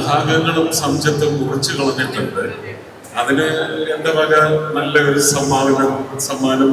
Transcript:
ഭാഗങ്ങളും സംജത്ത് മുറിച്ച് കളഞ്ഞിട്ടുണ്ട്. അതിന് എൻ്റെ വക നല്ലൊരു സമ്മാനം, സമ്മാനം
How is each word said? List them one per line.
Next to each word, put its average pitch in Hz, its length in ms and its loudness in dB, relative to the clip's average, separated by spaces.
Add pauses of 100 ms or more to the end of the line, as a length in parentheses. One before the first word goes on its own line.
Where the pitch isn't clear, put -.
ഭാഗങ്ങളും 160 640 2 (140)
സംജത്ത് 143 440 0 (140)
മുറിച്ച് 135 400 -2
കളഞ്ഞിട്ടുണ്ട്. 131 640 -2 (760)
അതിന് 151 260 0 (480)
എൻ്റെ 156 240 -2
വക 156 160 4 (420)
നല്ലൊരു 143 440 2 (120)
സമ്മാനം, 135 580 2 (360)
സമ്മാനം 131 460 2